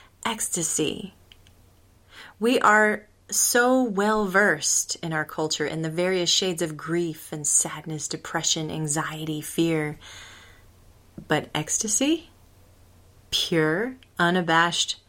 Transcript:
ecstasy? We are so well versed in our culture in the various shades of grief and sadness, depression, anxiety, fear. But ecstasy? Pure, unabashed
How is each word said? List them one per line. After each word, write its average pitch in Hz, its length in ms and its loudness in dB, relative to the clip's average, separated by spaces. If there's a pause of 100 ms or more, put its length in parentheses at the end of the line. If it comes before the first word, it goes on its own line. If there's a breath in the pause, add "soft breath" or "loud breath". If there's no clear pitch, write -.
(260 loud breath)
ecstasy? 185 880 -4 (1300 loud breath)
We 247 200 4
are 214 480 4 (240)
so 254 520 4
well 208 420 2
versed 185 720 2
in 165 160 -6
our 156 100 -2
culture 156 420 -2
in 160 160 -4
the 160 80 -4
various 175 400 0
shades 180 320 0
of 156 140 -2
grief 165 560 -4
and 151 160 -6
sadness, 156 640 -2
depression, 160 600 -4
anxiety, 156 680 -4
fear. 156 580 0 (1300 loud breath)
But 151 280 0
ecstasy? 262 720 -2 (1000)
Pure, 170 640 0 (240)
unabashed 170 800 2 (120)